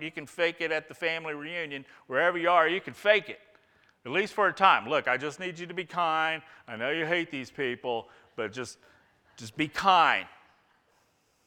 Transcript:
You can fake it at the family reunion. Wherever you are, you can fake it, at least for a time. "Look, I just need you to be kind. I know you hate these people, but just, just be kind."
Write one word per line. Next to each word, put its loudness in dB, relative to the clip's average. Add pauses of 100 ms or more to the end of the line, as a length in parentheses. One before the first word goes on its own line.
You -8
can -12
fake -2
it -2
at -4
the -16
family -6
reunion. -10 (220)
Wherever 2
you 2
are, 6
you 0
can -12
fake 2
it, -14 (640)
at -8
least -2
for 2
a 0
time. 4
"Look, 0
I 2
just -6
need -10
you -12
to -14
be -8
kind. -2 (240)
I -12
know -4
you -2
hate -2
these -10
people, -6 (260)
but -6
just, -12 (600)
just -16
be -2
kind." 4 (1200)